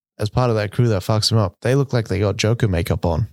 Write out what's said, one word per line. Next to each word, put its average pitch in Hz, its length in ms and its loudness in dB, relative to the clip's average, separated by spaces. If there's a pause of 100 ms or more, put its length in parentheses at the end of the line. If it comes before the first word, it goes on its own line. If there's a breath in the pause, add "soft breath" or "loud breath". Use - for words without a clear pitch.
(180)
as 107 140 -4
part 127 180 2
of 110 60 0
that 104 160 -2
crew 120 160 0
that 101 160 0
fucks 107 280 0
him 113 60 2
up, 98 240 0
they 123 140 0
look 139 180 0
like 113 140 -2
they 95 120 -2
got 98 180 0
Joker 113 300 0
makeup 87 380 0
on. 85 280 0